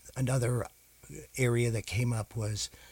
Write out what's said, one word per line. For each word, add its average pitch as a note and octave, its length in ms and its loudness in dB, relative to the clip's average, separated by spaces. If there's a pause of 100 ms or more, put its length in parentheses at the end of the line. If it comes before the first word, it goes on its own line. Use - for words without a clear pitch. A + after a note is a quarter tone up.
(160)
another B2 520 0 (720)
area A#2+ 340 4
that A2 140 -2
came A#2+ 280 0
up A2 220 -4
was G#2+ 340 -2 (220)